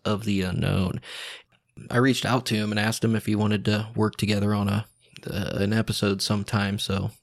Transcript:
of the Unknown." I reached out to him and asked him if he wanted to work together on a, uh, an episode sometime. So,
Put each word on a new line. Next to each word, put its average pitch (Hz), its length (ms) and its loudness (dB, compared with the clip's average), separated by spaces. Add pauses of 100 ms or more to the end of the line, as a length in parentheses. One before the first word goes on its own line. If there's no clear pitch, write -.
of 104 200 -2
the 101 160 2
Unknown." 92 600 0 (880)
I 123 80 0
reached 127 280 2
out 117 220 0
to 110 80 0
him 107 160 0
and 107 80 0
asked 110 240 0
him 113 120 4
if 107 100 -2
he 107 100 2
wanted 104 300 2
to 107 300 2
work 107 220 0
together 104 360 2
on 101 140 0
a, 104 180 0 (440)
uh, - 260 -4
an 101 180 2
episode 104 480 0
sometime. 101 560 0
So, 98 340 -2 (120)